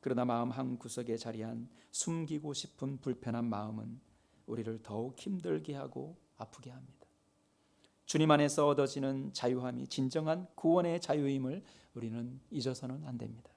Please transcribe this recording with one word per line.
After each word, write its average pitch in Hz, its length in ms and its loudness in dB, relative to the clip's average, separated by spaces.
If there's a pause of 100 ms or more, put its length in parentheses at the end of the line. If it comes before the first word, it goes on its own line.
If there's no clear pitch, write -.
그러나 123 220 2
마음 120 260 2
한 127 260 -4
구석에 117 380 -4
자리한 113 540 -6 (220)
숨기고 156 600 -2
싶은 135 460 -6
불편한 120 460 -2
마음은 110 560 -4 (460)
우리를 113 360 -4
더욱 113 340 -4
힘들게 160 580 -4
하고 139 420 -8 (200)
아프게 127 340 -14
합니다. 127 360 -20 (1000)
주님 156 240 4
안에서 147 380 8
얻어지는 135 640 2
자유함이 127 560 0
진정한 156 580 0 (100)
구원의 170 440 6
자유임을 139 640 0 (300)
우리는 120 460 -6 (120)
잊어서는 131 540 -4
안 123 120 -6
됩니다. 113 400 -10